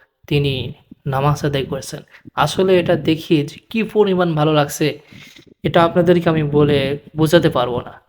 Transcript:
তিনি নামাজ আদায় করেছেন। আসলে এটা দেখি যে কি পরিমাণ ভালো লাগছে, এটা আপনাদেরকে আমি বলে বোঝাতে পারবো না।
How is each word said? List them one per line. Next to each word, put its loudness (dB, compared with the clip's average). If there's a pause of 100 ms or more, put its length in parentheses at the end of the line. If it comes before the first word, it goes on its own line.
(280)
তিনি -2 (320)
নামাজ -2
আদায় -2
করেছেন। -10 (340)
আসলে 2
এটা 0
দেখি 0
যে -10 (120)
কি -2
পরিমাণ 0
ভালো 2
লাগছে, -2 (640)
এটা 2
আপনাদেরকে 2
আমি 0
বলে 0 (200)
বোঝাতে 4
পারবো -2
না। -16 (160)